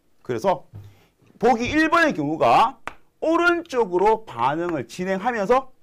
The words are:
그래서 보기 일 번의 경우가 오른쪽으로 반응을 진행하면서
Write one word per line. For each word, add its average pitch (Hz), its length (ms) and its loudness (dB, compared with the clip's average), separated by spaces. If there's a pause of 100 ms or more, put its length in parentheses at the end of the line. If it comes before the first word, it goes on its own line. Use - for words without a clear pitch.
(240)
그래서 139 440 -4 (680)
보기 233 280 0
일 311 240 0
번의 330 240 2
경우가 147 680 2 (420)
오른쪽으로 269 1040 0
반응을 143 600 -4
진행하면서 202 840 -2 (120)